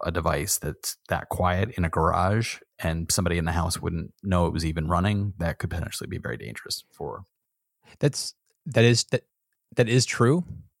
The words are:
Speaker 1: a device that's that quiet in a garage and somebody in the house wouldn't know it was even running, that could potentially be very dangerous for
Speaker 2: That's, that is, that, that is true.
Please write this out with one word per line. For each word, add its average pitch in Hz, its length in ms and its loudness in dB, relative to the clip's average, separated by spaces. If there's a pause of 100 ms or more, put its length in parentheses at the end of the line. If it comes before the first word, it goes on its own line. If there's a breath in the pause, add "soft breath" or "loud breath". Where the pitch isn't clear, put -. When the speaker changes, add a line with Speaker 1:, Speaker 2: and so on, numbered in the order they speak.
Speaker 1:
a 87 80 -2
device 80 460 0
that's - 380 -8 (120)
that - 200 -4
quiet 90 480 0
in 87 80 0
a 80 60 2
garage 90 680 2 (200)
and 82 320 -2
somebody 87 260 2
in 85 80 0
the 82 80 0
house 85 300 0
wouldn't 82 400 -4
know 90 240 2
it 80 60 0
was 82 120 -2
even 80 240 -2
running, 101 500 2
that 82 200 -2
could - 120 -4
potentially - 360 -6
be - 120 -8
very - 180 -8
dangerous - 560 -10
for 73 320 -10 (760 loud breath)
Speaker 2:
That's, - 360 -2 (320)
that 117 180 4
is, 117 220 6
that, - 180 -2 (520)
that 123 120 4
is 123 180 4
true. 143 380 4 (360)